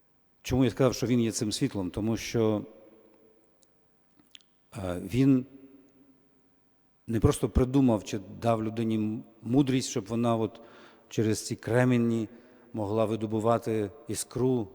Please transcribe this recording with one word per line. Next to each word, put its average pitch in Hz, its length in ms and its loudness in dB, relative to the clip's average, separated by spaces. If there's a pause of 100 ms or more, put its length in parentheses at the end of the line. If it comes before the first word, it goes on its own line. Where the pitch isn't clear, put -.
(480)
Чому 131 160 2
я 117 60 4
сказав, 123 260 2
що 123 120 -4
він 120 120 2
є 113 120 0
цим 107 200 -4
світлом? 101 400 -4
Тому 110 260 -2
що, 107 480 0 (2000)
е, 90 240 -6 (120)
він 131 320 4 (1600)
не 113 120 0
просто 135 300 2
придумав 127 540 4
чи 110 160 -8 (220)
дав 113 220 2
людині 110 320 -2
м-, 107 280 -2 (180)
мудрість, 127 480 0
щоб 107 160 -6
вона 117 300 0
от 110 260 -4 (480)
через 107 360 0
ці 113 100 -8
кремені 117 720 2 (440)
могла 110 320 0
видобувати 110 840 0 (160)
іскру, 117 680 -2